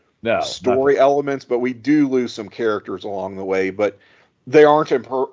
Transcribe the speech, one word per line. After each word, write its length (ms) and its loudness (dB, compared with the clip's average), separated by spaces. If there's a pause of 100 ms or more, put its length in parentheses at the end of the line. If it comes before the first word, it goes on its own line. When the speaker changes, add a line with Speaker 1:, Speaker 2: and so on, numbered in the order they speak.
(220)
Speaker 1:
No, 200 -2
Speaker 2:
story 520 0
Speaker 1:
nothing. 80 2
Speaker 2:
elements, 440 0
but 140 -2
we 120 -2
do 360 2
lose 260 -2
some 160 -12
characters 540 -4
along 320 -8
the 80 -10
way. 260 -2
But 280 -2 (480)
they 180 6
aren't 260 4
impor-, 420 -4